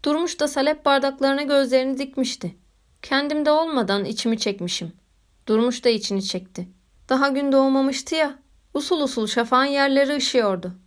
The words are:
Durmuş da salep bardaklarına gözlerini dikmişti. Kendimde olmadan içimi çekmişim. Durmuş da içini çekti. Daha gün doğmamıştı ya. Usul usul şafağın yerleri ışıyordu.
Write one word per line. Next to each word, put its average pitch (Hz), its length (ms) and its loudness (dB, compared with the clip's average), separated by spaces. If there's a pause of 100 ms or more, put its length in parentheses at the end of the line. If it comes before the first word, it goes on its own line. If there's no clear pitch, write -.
Durmuş 320 340 -2
da 294 80 0
salep 294 380 0
bardaklarına 277 560 2
gözlerini 269 560 2
dikmişti. 269 580 -6 (460)
Kendimde 294 500 0
olmadan 254 540 0
içimi 226 320 -2
çekmişim. 180 560 -6 (540)
Durmuş 233 360 0
da 247 60 4
içini 202 340 -2
çekti. 185 460 -8 (400)
Daha 269 180 2
gün 277 240 0
doğmamıştı 269 640 2
ya. 294 240 0 (340)
Usul 302 280 -2
usul 254 260 -2
şafağın 240 380 2
yerleri 277 500 2
ışıyordu. 196 580 -2 (140)